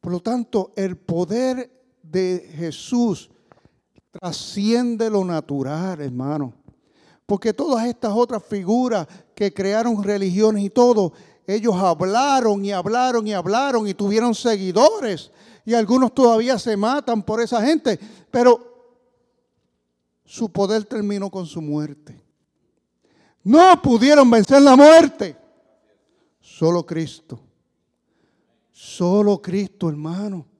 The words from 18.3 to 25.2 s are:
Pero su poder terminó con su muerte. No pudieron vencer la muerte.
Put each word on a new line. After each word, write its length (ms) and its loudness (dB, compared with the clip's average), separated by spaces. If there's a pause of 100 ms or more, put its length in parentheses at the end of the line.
Pero 360 4 (1600)
su 260 -10
poder 340 -2
terminó 460 -6
con 160 -12
su 140 -14
muerte. 640 -10 (1200)
No 380 6
pudieron 480 4
vencer 320 6
la 140 8
muerte. 600 8 (1040)